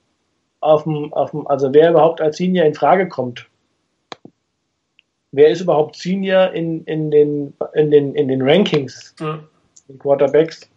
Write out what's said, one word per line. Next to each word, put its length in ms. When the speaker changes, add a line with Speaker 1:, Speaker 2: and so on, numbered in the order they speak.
Speaker 1:
auf 240
dem, 300
auf 180
dem, 160
also 260
wer 180
überhaupt 280
als 180
Senior 280
in 80
Frage 340
kommt. 400
Wer 180
ist 120
überhaupt 340
Senior 560
in, 320
in 280
den, 420
in 180
den, 240
in 120
den 140
Rankings, 800
Speaker 2:
Ja. 200
Speaker 1:
den 120
Quarterbacks? 760